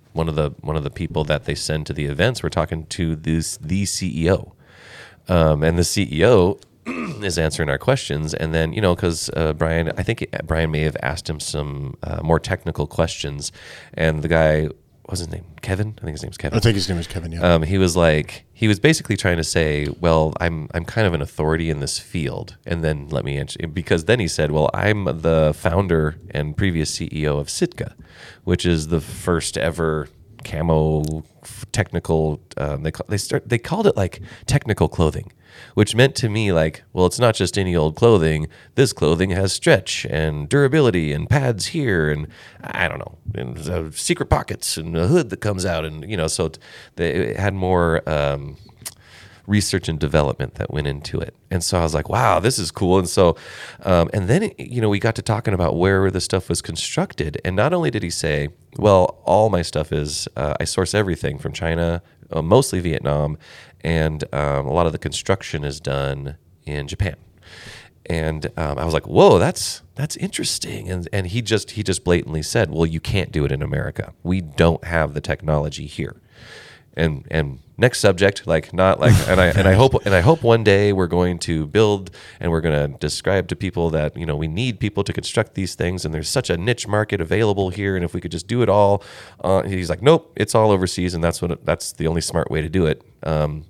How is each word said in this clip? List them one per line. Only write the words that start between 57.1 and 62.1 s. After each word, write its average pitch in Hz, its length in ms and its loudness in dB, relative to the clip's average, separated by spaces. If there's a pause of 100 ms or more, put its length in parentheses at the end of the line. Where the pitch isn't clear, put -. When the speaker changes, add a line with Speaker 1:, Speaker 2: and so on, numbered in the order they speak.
Speaker 1:
And 92 100 -2
not 127 200 2
only 165 160 0
did 110 120 -2
he 87 60 -4
say, 73 400 -2 (300)
"Well, 95 480 6
all 107 240 4
my 90 100 2
stuff 80 320 -4
is, 76 420 -4
uh, 73 240 -2
I - 60 -4
source - 300 -2
everything 85 420 0
from - 160 -8
China, 85 480 -2 (320)